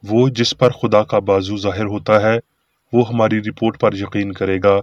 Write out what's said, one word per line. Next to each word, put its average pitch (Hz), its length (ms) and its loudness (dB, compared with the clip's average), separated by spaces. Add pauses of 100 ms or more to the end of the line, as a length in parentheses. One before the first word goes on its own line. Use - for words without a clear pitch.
وہ 113 260 2
جس 120 280 -4
پر 123 140 4
خدا 107 320 0
کا 107 160 0
بازو 98 380 -2
ظاہر 101 280 -4
ہوتا 104 360 0
ہے، 110 160 2 (560)
وہ 117 160 2
ہماری 110 300 0
رپورٹ 110 400 -4
پر 107 140 2
یقین 101 380 -6
کرے 95 320 -4
گا 101 200 6